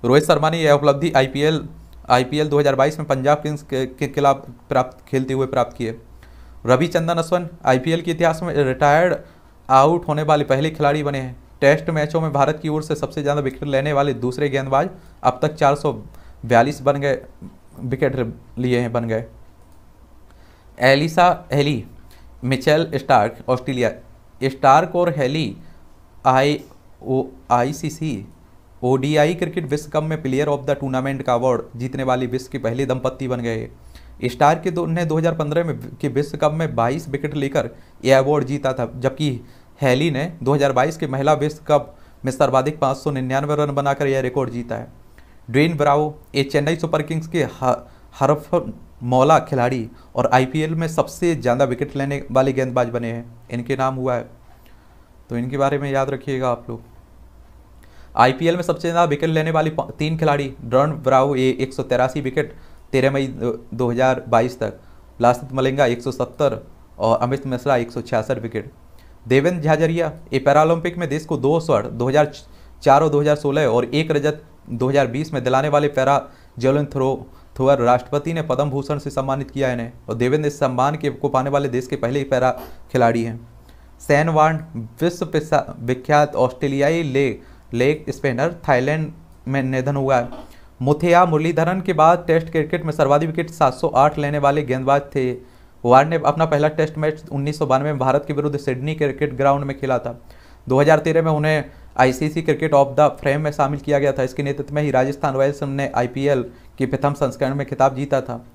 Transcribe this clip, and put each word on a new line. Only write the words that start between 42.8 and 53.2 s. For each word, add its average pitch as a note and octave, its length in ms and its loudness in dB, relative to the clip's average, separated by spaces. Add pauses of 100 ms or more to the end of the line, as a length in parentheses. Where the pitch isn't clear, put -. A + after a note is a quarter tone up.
सौ - 140 -6
निन्यानवे C3+ 440 -2
रन D3 200 -2
बनाकर C#3 320 0
यह C3+ 120 0
रिकॉर्ड B2+ 300 -2
जीता A#2 260 -8
है। A#2 120 -10 (640)
ड्वेन D3+ 260 2
ब्रावो, D3 420 2 (160)
ये C#3 80 2
चेन्नई C#3+ 320 0
सुपर D#3+ 260 -2
किंग्स D#3+ 260 -6
के E3 160 -2
ह-, - 440 -2 (320)
हरफनमौला C#3 1200 2
खिलाड़ी B2+ 500 -2 (260)
और B2 180 0
आईपीएल D#3 420 2
में E3 120 -2
सबसे D#3+ 480 -2
ज़्यादा B2 300 2
विकेट C3 300 -4
लेने C#3 360 -4
वाले C3 220 2
गेंदबाज B2+ 360 -2
बने A#2 220 -6
हैं, A#2 240 -10 (160)